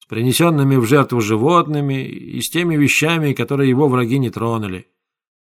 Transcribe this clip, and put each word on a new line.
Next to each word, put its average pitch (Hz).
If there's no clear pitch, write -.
с -
принесенными 135
в 127
жертву 127
животными 139
и -
с 113
теми 170
вещами, 147
которые 139
его 135
враги 127
не 123
тронули. 104